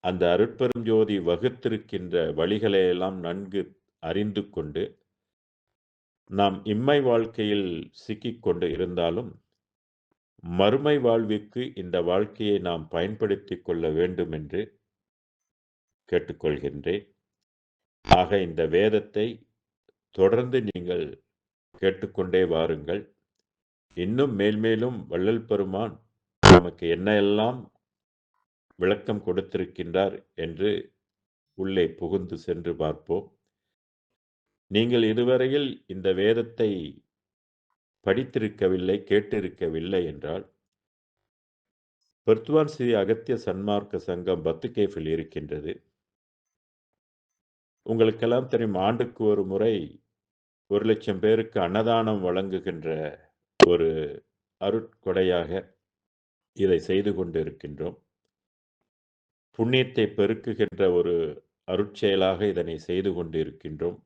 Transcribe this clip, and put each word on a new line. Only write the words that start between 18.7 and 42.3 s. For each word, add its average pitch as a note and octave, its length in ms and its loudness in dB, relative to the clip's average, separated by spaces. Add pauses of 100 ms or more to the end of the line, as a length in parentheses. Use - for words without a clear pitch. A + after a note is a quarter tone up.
தொடர்ந்து A#2+ 460 4
நீங்கள் F2+ 440 -4 (680)
கேட்டுக்கொண்டே F#2+ 680 0
வாருங்கள். E2 580 0 (960)
இன்னும் A#2 380 0
மேல்மேலும் A2 720 0
வள்ளல் G#2+ 380 0
பெருமான் G2+ 500 -2 (480)
நமக்கு F2 460 2
என்ன F#2 260 0
எல்லாம் G#2+ 440 0 (1200)
விளக்கம் G#2 440 0
கொடுத்திருக்கின்றார் F#2 920 -2 (180)
என்று E2 380 -4 (840)
உள்ளே F#2+ 340 0
புகுந்து F2+ 460 -4
சென்று E2+ 380 -6
பார்ப்போம். D#2+ 500 -4 (1500)
நீங்கள் A#2 320 4
இதுவரையில் B2+ 640 2 (180)
இந்த F#2+ 260 -4
வேதத்தை A2+ 560 0 (1400)
படித்திருக்கவில்லை, G2+ 1000 0
கேட்டிருக்கவில்லை F#2 1000 0
என்றால், D2+ 400 -8 (1800)
பெர்த்துவான் D3+ 440 2